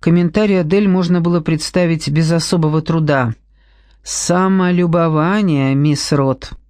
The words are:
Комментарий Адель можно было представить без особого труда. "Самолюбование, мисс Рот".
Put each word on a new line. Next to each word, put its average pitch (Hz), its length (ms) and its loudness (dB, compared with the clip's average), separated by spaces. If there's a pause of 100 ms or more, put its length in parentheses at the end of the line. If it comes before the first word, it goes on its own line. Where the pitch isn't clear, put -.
Комментарий 175 600 0
Адель 196 280 0
можно 180 320 0
было 175 200 0
представить 165 680 -2
без 160 240 0
особого 160 480 0
труда. 147 540 0 (680)
"Самолюбование, 175 1700 0
мисс 143 380 0
Рот". 135 400 -2 (180)